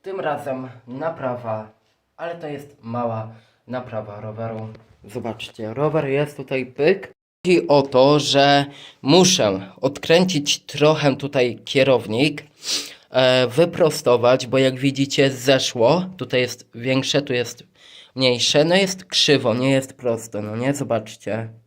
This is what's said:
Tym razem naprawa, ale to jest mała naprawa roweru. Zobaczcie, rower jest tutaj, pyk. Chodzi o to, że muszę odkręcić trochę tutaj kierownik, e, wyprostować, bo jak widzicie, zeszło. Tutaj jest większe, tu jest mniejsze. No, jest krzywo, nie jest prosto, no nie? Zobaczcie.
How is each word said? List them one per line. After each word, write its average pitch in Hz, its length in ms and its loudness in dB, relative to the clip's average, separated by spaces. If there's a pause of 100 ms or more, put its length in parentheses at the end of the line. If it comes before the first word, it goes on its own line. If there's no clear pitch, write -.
Tym 190 180 -10
razem 131 500 -6 (180)
naprawa, 123 840 -8 (460)
ale 170 180 -10
to 160 120 -14
jest - 340 -14
mała 113 540 -8 (320)
naprawa 110 540 -10
roweru. 110 460 -10 (360)
Zobaczcie, 110 720 -10
rower 147 340 -2
jest 143 300 -2
tutaj, 135 280 -6
pyk. 175 460 -2 (340)
Chodzi 175 220 4
o 143 140 6
to, 139 380 6
że 139 460 4 (360)
muszę 123 720 4 (100)
odkręcić 160 760 0
trochę 147 560 2
tutaj 123 500 -2
kierownik, 131 760 0 (680)
e, 127 380 2
wyprostować, 131 1000 2
bo 131 100 -2
jak 131 220 0
widzicie, 135 500 0
zeszło. 131 760 2 (120)
Tutaj 127 240 -2
jest - 340 -8
większe, 131 460 -2
tu - 120 -6
jest 120 300 -6 (520)
mniejsze. 127 500 2
No, 170 100 2
jest 190 300 0
krzywo, 123 480 2
nie 131 180 0
jest 135 220 0
prosto, 113 480 -6
no 107 140 -8
nie? 127 180 -2
Zobaczcie. 113 760 -6 (180)